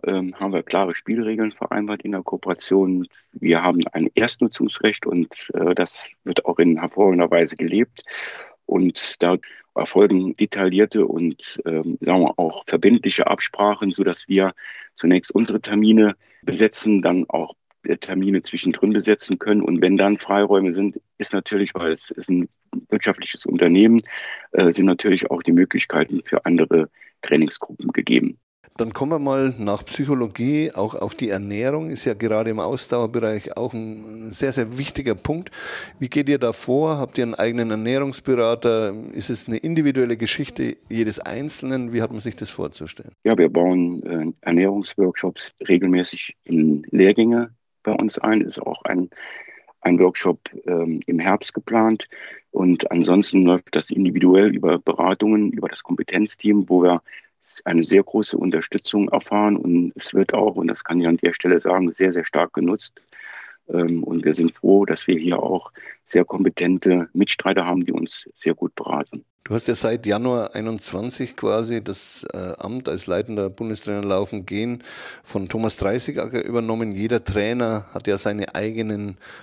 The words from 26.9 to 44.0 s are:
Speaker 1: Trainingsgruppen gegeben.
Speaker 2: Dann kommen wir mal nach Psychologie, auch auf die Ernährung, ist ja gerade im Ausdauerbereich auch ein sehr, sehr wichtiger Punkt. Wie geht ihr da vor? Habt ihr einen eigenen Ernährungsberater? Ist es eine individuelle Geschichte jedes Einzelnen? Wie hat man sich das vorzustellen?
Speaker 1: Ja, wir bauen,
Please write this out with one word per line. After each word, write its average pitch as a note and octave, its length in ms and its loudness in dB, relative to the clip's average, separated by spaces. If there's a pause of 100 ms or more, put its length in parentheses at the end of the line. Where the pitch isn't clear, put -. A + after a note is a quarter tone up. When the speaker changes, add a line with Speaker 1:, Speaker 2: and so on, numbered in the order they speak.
Speaker 1:
Trainingsgruppen - 720 -2
gegeben. - 460 0 (400)
Speaker 2:
Dann A2+ 140 -4
kommen C#3+ 200 -4
wir D#3+ 60 -2
mal C3+ 400 0
nach G2+ 280 -4
Psychologie, C#3 880 -2
auch G#2 200 -4
auf - 200 -8
die A#2 160 -4
Ernährung, A2 580 -4
ist C#3+ 160 -10
ja B2+ 80 0
gerade A2 380 -2
im G#2+ 100 -4
Ausdauerbereich A2+ 960 -4
auch A#2+ 160 -6
ein A2 600 -14
sehr, C3+ 200 -4
sehr A#2+ 240 -4
wichtiger C3+ 380 -6
Punkt. D#3 360 -8 (480)
Wie B2 120 -6
geht C#3+ 180 0
ihr C#3+ 80 4
da A#2+ 160 0
vor? D3 460 0
Habt C3 180 -6
ihr B2+ 80 0
einen A#2 100 -4
eigenen A#2 360 -2
Ernährungsberater? A#2 1200 0 (220)
Ist - 160 -8
es A#2 180 -6
eine A2+ 80 -4
individuelle C3 640 0
Geschichte A#2 580 -6 (140)
jedes A2+ 300 -2
Einzelnen? C3 760 -6
Wie A#2 80 0
hat A2+ 80 -4
man A2+ 100 -10
sich G#2+ 160 -10
das G#2+ 140 -10
vorzustellen? - 600 -12 (120)
Speaker 1:
Ja, A2+ 140 4
wir E2 100 6
bauen, F2 540 0